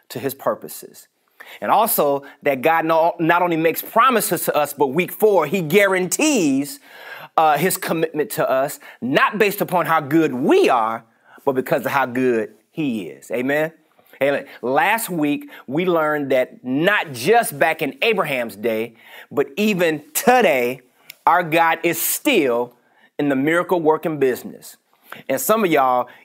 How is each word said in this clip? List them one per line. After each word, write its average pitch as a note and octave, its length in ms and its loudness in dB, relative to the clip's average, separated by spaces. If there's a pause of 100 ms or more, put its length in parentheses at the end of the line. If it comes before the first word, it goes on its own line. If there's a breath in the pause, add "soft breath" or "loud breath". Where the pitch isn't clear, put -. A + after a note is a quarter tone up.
to C3+ 120 -12
his B2+ 140 -6
purposes. - 760 -8 (500 loud breath)
And G#2 120 -2
also D#3 520 2 (200 loud breath)
that C#3 180 -2
God D#3+ 240 2
no-, D#3+ 340 2
not E3+ 220 2
only E3+ 160 0
makes D#3+ 240 0
promises A3 640 2
to E3 100 0
us, D3 180 0
but C#3+ 140 2
week D#3 240 -2
four, F#3+ 360 2
he F#3 140 -2
guarantees, F#3 1160 0 (560 loud breath)
uh, D#3 220 4
his F3 200 -2
commitment D#3+ 540 -4
to - 180 -2
us, C3+ 300 -2 (220 loud breath)
not G#3 380 0
based G3+ 200 2
upon E3 280 -2
how D#3+ 140 2
good D3 320 2
we A3 360 4
are, A2+ 340 0 (400 soft breath)
but C#3 100 2
because C3 300 0
of C3 80 -4
how C#3 140 2
good B2 480 0 (160)
he A#2 380 -4
is. C#2 240 -16
Amen? C#3+ 420 -2 (460 soft breath)
Hey, C#3 120 2
look, C3+ 160 -4 (140 loud breath)
last F3 480 0
week, D3 400 -4 (160 loud breath)
we D#3 200 -4
learned D3+ 460 0
that B2+ 320 -2
not D#3+ 480 0
just D#3 460 0
back D#3+ 240 0
in C#3 220 -6
Abraham's D3 520 -2
day, A2 380 -4 (380 loud breath)
but C3+ 160 0 (100)
even F3+ 460 0 (100)
today, C#3+ 680 2 (440 loud breath)
our E3+ 160 2
God E3 420 0
is E3+ 160 -2
still B2 800 0 (400 soft breath)
in D3 120 -2
the C#3 60 0
miracle E3+ 460 0
working D#3 380 0
business. A2+ 580 -4 (500 loud breath)
And C3 140 -4
some A3 240 0
of F3 40 2
y'all, B2+ 380 2 (180 loud breath)